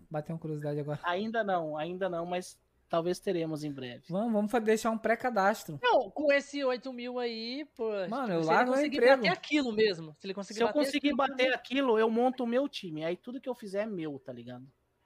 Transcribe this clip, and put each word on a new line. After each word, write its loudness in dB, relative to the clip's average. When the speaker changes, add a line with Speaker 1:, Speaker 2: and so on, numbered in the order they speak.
Speaker 1:
bater -6
uma -6
curiosidade -4
agora. -4
Speaker 2:
Ainda -2
não, -2
ainda -4
não, -4
mas -6
talvez 0
teremos -2
em -6
breve. -12
Speaker 1:
Vamos, 0
vamos 2
fa-, 4
deixar 2
um -2
pré-cadastro. 0
Speaker 3:
Não, 4
com 0
esse 0
oito -2
mil -6
aí, -6
pô, -4
Speaker 1:
Mano, -2
Speaker 3:
tipo, -2
Speaker 1:
eu 2
Speaker 3:
se 0
ele 6
Speaker 1:
largo, 4
eu 2
Speaker 3:
conseguir 0
Speaker 1:
emprego. 8
Speaker 3:
bater 2
aquilo 0
mesmo, 0
se -14
ele -6
conseguir -10
Speaker 2:
Se 2
eu 4
Speaker 3:
bater 0
Speaker 2:
conseguir 2
Speaker 3:
aquilo 0
Speaker 2:
bater 2
Speaker 3:
mesmo. 2
Speaker 2:
aquilo, 2
eu 6
monto 2
o -2
meu 2
time. -8
Aí -2
tudo -12
que -10
eu -4
fizer -6
é -4
meu, -6
tá -14
ligado? -14